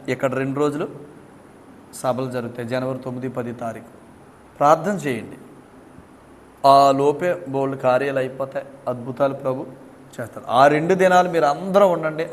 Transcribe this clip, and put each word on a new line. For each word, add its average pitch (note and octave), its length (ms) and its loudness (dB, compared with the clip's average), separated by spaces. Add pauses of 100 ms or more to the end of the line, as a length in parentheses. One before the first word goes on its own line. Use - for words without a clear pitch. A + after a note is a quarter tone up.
ఇక్కడ C3 260 -2
రెండు C3+ 260 -4
రోజులు D3 280 -2 (1080)
సభలు B2+ 380 -4
జరుగుతాయి. A#2+ 360 -8
జనవరి C3 320 -4
తొమ్మిది, B2+ 300 -8
పది A#2+ 240 -8
తారీఖు A2+ 320 -10 (720)
ప్రార్థన D#3 340 4
చేయండి, B2 460 -6 (1300)
ఆ C#3 240 8
లోపే D3 580 0
బోల్డ్ C3+ 320 -4
కార్యాలు C3+ 380 0
అయిపోతాయి, C3 460 -6 (220)
అద్భుతాలు B2+ 460 -4
ప్రభు C3+ 320 -6 (560)
చేస్తారు. G#2+ 280 -14
ఆ B2+ 180 6
రెండు D3+ 260 2
దినాలు F3+ 360 4
మీరు E3 160 2
అందరూ F#3+ 420 4
ఉండండి. D#3+ 440 -2